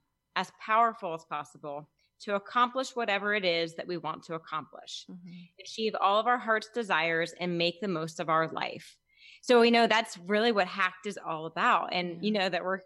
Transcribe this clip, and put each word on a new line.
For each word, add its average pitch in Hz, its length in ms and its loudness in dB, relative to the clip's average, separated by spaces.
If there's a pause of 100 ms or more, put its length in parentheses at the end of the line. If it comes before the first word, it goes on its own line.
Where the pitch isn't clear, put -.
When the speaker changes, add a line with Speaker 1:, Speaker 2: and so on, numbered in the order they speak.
(340)
Speaker 1:
as - 160 -2 (140)
powerful 220 500 2
as 160 140 -10
possible, 147 600 -10 (300)
to 202 160 -2
accomplish 247 600 0
whatever 208 380 0
it 208 100 0
is 165 300 0
that 165 140 -10
we 175 100 -4
want 156 260 -8
to 165 100 -8
accomplish, - 760 -10
Speaker 2:
Mm-hmm. 180 180 -18 (320)
Speaker 1:
achieve - 400 -4
all 196 200 4
of 220 60 -2
our 247 120 2
heart's 214 340 -2
desires, 165 680 0
and 175 200 -2
make 170 240 0
the 208 60 -4
most 160 320 -4
of 165 100 -4
our 160 200 2
life." - 460 -8 (460)
So 240 180 6
we 233 120 8
know 233 160 6
that's 220 300 0
really 208 340 2
what 196 160 2
Hacked 185 380 -2
is 202 120 -8
all 160 280 -6
about. 175 460 0
And 175 320 -4
you 214 80 2
Speaker 2:
Yeah. 208 120 0
Speaker 1:
know 190 60 0
that 175 140 -2
we're 185 220 -2